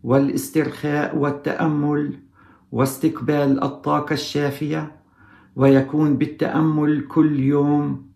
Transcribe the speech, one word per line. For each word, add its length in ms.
والاسترخاء 1120
والتأمل 1000
واستقبال 920
الطاقة 500
الشافية، 800
ويكون 640
بالتأمل 880
كل 320
يوم 760